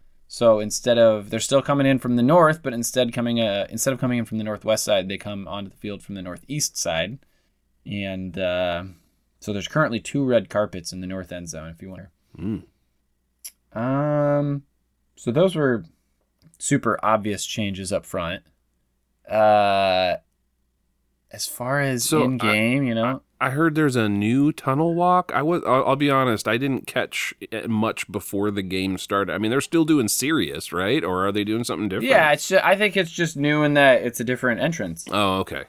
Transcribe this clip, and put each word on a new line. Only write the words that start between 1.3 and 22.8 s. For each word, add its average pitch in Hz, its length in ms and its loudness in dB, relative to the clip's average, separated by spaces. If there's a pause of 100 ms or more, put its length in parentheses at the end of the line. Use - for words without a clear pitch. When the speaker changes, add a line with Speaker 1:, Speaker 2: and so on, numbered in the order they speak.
Speaker 1:
they're 113 100 -2
still 139 220 2
coming 143 260 2
in 135 100 4
from 123 180 -2
the 120 60 2
north, 156 400 6
but 135 120 -6
instead 120 380 -2
coming, 120 280 -2
uh, 101 300 0
instead 123 220 -2
of 123 60 -6
coming 123 200 0
in 113 80 -2
from 110 120 -6
the 107 60 -6
northwest 107 400 -2
side, 98 240 0
they 98 100 -6
come 101 300 -10
onto 98 220 -10
the - 60 -20
field 101 280 -10
from 101 100 -14
the 95 80 -10
northeast 90 540 -8
side. 87 420 -4 (640)
And, 95 540 -6
uh, 90 460 -2 (560)
so 110 120 -6
there's 101 160 -6
currently 117 300 0
two 143 260 -4
red 120 260 2
carpets 101 420 -4
in 92 80 -10
the 92 80 -8
north 92 240 -10
end 87 160 -12
zone, 80 220 -12
if 82 120 -18
you 95 80 -14
wonder. 92 200 -18 (280)
Speaker 2:
Mm. 95 240 -6 (1080)
Speaker 1:
Um, 143 920 0 (540)
so - 140 -6
those 170 240 4
were 127 300 0 (720)
super 120 440 0
obvious 104 420 0
changes 98 480 -6
up 92 140 -2
front. 90 360 -6 (880)
Uh, 98 880 4 (1160)
as 113 140 -8
far 131 340 -4
as 131 240 -2
Speaker 2:
So, 156 180 2
I, - 20 4
Speaker 1:
in-game, 120 600 0